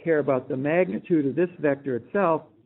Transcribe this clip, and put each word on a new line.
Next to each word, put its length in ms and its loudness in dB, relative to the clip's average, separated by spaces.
care 180 2
about 280 0
the 80 -4
magnitude 720 0
of 80 -2
this 240 0
vector 380 -2
itself. 460 0